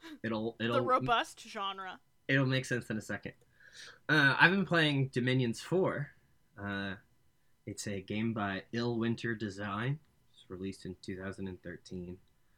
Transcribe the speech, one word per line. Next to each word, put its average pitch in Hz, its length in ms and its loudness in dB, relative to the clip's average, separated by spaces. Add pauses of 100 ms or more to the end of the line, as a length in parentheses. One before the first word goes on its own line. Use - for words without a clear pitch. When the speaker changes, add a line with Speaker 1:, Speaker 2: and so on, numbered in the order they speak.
(240)
Speaker 1:
It'll, 226 360 -2
Speaker 2:
The 113 60 -2
Speaker 1:
it'll 120 160 2
Speaker 2:
robust 240 680 0
genre. 196 520 -8 (280)
Speaker 1:
It'll 135 200 4
make 131 180 0
sense 120 240 -4
in 110 80 -2
a 107 40 -6
second. - 320 -8 (760)
Uh, 139 280 6
I've 160 140 10
been 190 140 4
playing 147 480 4
Dominions 127 480 2
four. 147 480 0 (520)
Uh, 98 340 -4 (720)
it's 104 220 -8
a 98 140 -6
game 110 320 -2
by 101 300 -2 (100)
Ill 117 240 -2
Winter 117 360 0
Design. 104 640 -4 (360)
It's - 160 -20
released 95 360 -8
in 92 160 -8
two 95 200 -8
thousand 95 260 -6
and 92 160 -8
thirteen. 90 540 -10 (400)